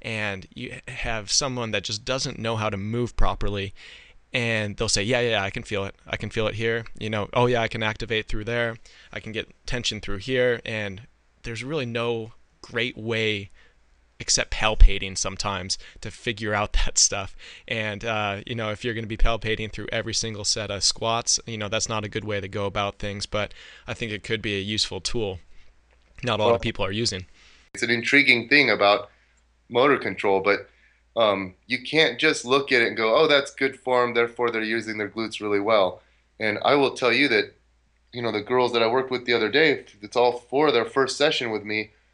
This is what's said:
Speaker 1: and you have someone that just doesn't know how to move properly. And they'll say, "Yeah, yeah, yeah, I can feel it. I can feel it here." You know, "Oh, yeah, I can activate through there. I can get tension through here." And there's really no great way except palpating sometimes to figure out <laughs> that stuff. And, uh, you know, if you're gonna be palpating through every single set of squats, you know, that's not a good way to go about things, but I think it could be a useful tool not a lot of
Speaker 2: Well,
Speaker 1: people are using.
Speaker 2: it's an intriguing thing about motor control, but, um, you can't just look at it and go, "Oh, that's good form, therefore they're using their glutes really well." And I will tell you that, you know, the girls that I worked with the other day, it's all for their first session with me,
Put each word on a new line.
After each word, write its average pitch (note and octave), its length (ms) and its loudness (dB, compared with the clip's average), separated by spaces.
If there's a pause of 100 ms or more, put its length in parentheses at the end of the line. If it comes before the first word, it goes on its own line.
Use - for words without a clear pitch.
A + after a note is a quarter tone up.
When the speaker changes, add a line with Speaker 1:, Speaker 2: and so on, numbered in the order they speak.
Speaker 1:
and G#2 520 -6
you - 360 -12
have A2+ 420 -6
someone B2 400 -2
that G2+ 140 -4
just G#2 180 -8
doesn't C3 360 -4
know A2+ 180 -2
how G#2+ 120 -2
to G2+ 80 -4
move A2+ 380 -4
properly. G2 580 2 (600)
And A2 440 -2
they'll A2+ 120 -2
say, G2+ 140 0
"Yeah, A#2+ 180 0
yeah, A#2+ 100 0
yeah, G2+ 120 0
I G2 60 -2
can A#2 140 -10
feel G2 220 -4
it. G2+ 100 -12 (100)
I - 120 -6
can G#2+ 120 -6
feel A2 180 -2
it G2+ 80 -4
here." A2+ 300 -2 (140)
You G#2+ 100 -6
know, G#2+ 240 -4
"Oh, B2 120 4
yeah, A#2+ 160 2
I A2+ 60 -2
can A2+ 140 -6
activate A2 460 -4
through G#2+ 160 -2
there. A#2 340 -4 (340)
I G#2 80 -10
can A2 120 -12
get G#2 180 -8 (160)
tension A2+ 360 -4
through G2+ 160 -4
here." B2 480 0
And G#2+ 420 -8 (360)
there's A#2 200 -8
really C#3 220 -4
no A#2 480 -4 (280)
great A#2+ 360 -4
way A2 540 -2 (680)
except - 320 0
palpating G2+ 640 6
sometimes F#2+ 600 -4 (240)
to G#2+ 100 -10
figure G#2+ 420 -4
out G#2 200 0
<laughs> - 120 4
that - 120 0
stuff. - 380 0 (320)
And, G#2+ 360 -4
uh, G#2 420 -2
you A#2+ 100 -6
know, A2 160 -4
if G#2+ 120 -8
you're A#2 120 -4
gonna A2+ 120 -8
be A2 80 -8
palpating A2 560 2
through - 200 -10
every A2 220 -4
single A2 300 -4
set G2+ 280 -2
of G2 120 -4
squats, - 640 0
you A2+ 120 -8
know, G#2 120 -4
that's G#2+ 180 -2
not A2 160 -4
a G#2+ 60 -8
good G#2 160 -6
way G#2 160 -4
to F#2+ 60 -10
go G2+ 180 -4
about G2+ 340 -2
things, G2+ 260 -6
but - 280 -4 (340)
I B2 60 -6
think A2+ 180 -8
it G#2 120 -8
could A2+ 180 -4
be G#2 160 -2
a - 20 -2
useful G2 420 -4
tool G2+ 380 -2 (840)
not A2+ 160 0
a G#2+ 40 2
lot G#2 60 4
of A#2 40 6
Speaker 2:
Well, A#2 60 2
Speaker 1:
people A2 240 -4
are G2 80 -2
using. G2+ 360 -4 (480)
Speaker 2:
it's - 80 -4
an A#2 80 0
intriguing A#2+ 580 4
thing C#3 220 6
about G2+ 400 4 (580)
motor B2+ 280 4
control, G2 420 0
but, G2 280 0 (480)
um, G2 380 2 (140)
you B2 160 -4
can't D3 360 2
just D#3 240 2
look B2+ 280 2
at B2 100 6
it A2+ 60 4
and G2+ 100 -4
go, A2 180 4
"Oh, D#3 120 6
that's C#3+ 240 2
good C3 280 -4
form, B2 360 2
therefore A#2 340 0
they're A2 140 -4
using A2 340 -4
their G#2 120 -4
glutes G#2+ 300 -6
really G#2 200 0
well." G2+ 420 2 (380)
And G#2+ 260 -2
I B2+ 80 6
will C#3 180 4
tell A#2+ 220 2
you C#3 140 4
that, G#2+ 260 2 (600)
you B2 100 -6
know, A2+ 80 -2
the G#2 100 -2
girls B2 320 2
that A#2 80 4
I A2+ 60 4
worked C3 240 0
with B2 140 -4
the A#2+ 80 2
other A2 160 2
day, C#3 360 2 (160)
it's G#2 160 -4
all A#2+ 220 4
for D3 320 2
their A#2 140 2
first C3 320 0
session C#3+ 340 0
with G#2 120 -4
me, G#2+ 280 -4 (220)